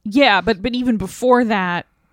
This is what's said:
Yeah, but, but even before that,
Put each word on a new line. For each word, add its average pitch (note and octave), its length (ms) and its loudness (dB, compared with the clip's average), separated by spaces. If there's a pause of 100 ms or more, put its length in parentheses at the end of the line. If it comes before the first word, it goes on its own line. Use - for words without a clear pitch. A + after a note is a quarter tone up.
Yeah, G#3+ 360 2
but, F#3 220 -4
but A#3+ 100 -4
even B3 240 -2
before B3 460 0
that, F#3 420 -2 (280)